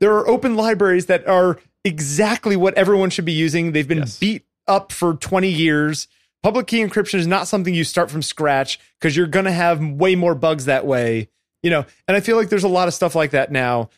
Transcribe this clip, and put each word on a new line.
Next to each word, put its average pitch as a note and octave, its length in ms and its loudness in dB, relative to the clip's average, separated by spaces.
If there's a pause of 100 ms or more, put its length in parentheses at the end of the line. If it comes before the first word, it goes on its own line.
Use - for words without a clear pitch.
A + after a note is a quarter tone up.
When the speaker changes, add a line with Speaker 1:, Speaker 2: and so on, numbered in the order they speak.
Speaker 1:
There G#3 140 4
are G#3 140 0
open A#3 280 2
libraries G3 500 0
that F3 200 0
are F#3 320 2 (260)
exactly F#3+ 720 -2
what F#3+ 180 2
everyone F#3+ 360 2
should F3 140 -6
be E3+ 80 -2
using. D#3+ 400 -2
They've D3 160 -2
been E3 100 0
Speaker 2:
Yes. B2+ 200 -6
Speaker 1:
beat A3 260 -4 (220)
up G3 260 0
for F3 220 -2
twenty F#3 360 -2
years. D#3 580 0 (340)
Public A3 240 0
key A3+ 180 0
encryption G3+ 340 -2
is E3+ 80 0
not F#3 220 0
something F#3 260 -2
you E3 100 0
start - 260 -2
from D3+ 120 -6
scratch C#3 560 -2 (220)
'cause D3+ 160 0
you're E3+ 100 2
gonna F#3+ 260 0
have E3+ 300 0
way D#3 320 0
more F3 220 2
bugs D3+ 300 -2
that C3 200 0
way, A#2 420 0 (360)
you E3+ 60 2
know? D3 140 0 (220)
And F#3+ 100 2
I G#3 40 2
feel A3+ 160 0
like A#3 120 2
there's G3+ 160 0
a G3+ 40 2
lot F3+ 180 2
of F3 80 -2
stuff E3+ 220 -2
like D3+ 160 0
that C3+ 180 0
now. B2 480 0